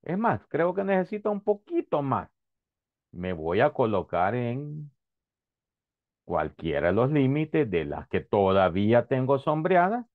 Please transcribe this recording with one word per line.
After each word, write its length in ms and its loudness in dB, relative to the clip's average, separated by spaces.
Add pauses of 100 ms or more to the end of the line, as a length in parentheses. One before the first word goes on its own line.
Es 160 -6
más, 300 -2
creo 260 0
que 100 -4
necesita 460 -2
un 100 -4
poquito 640 -2
más. 280 -2 (800)
Me 200 -6
voy 280 -2
a 120 4
colocar 640 0
en 560 -6 (1300)
cualquiera 640 -2
de 60 2
los 160 2
límites 600 0
de 140 0
las 240 -10
que 120 -2
todavía 840 2
tengo 320 0
sombreadas. 760 0